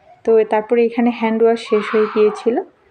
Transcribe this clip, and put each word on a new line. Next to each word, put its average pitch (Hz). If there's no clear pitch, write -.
তো 226
তারপরে 220
এখানে 233
হ্যান্ড 226
ওয়াশ 226
শেষ 214
হয়ে 214
গিয়েছিল, 214